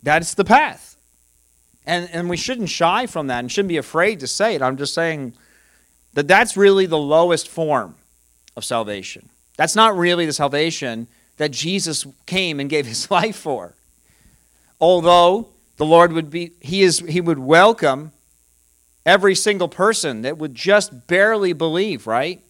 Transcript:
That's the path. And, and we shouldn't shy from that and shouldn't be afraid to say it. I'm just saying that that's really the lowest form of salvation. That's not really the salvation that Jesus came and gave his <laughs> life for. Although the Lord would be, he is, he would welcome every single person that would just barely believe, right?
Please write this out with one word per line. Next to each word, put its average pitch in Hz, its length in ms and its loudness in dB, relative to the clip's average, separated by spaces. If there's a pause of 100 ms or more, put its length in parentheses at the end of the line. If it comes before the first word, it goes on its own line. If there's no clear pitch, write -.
That's 160 320 0
the 196 100 0
path. - 520 0 (880)
And, 175 260 -4
and 170 160 -6
we 175 80 -4
shouldn't 226 320 -6
shy 190 380 0
from 151 220 -8
that 123 120 -4
and 123 120 -10
shouldn't 196 160 -2
be 170 80 -2
afraid 170 440 -2
to 131 60 -10
say 208 280 -2
it. 139 80 -2
I'm 131 140 -2
just 139 180 -8
saying 156 400 -4 (800)
that 147 120 -2
that's 196 300 2
really 196 300 4
the 160 120 -2
lowest 160 500 2
form 147 460 -4 (600)
of 117 80 -14
salvation. 104 640 -8 (280)
That's 165 200 0
not 220 200 4
really 175 300 0
the 147 60 -4
salvation 143 760 -4 (300)
that 151 140 -2
Jesus 156 560 -6 (200)
came 175 340 -4
and 139 80 -6
gave 143 180 -2
his 110 240 -8
<laughs> - 0 -
life 202 260 -2
for. 110 380 -10 (1040)
Although 175 680 4 (280)
the 151 100 -4
Lord 170 260 6
would 160 180 -6
be, 170 300 -10
he 185 220 0
is, 175 160 4
he 170 220 -4
would 165 180 -2
welcome 156 720 2 (960)
every 190 280 4
single 190 340 -2
person 175 540 -2
that 147 160 -6
would 151 160 -8
just 185 520 0
barely 196 460 2
believe, 160 540 -4
right? 139 440 -2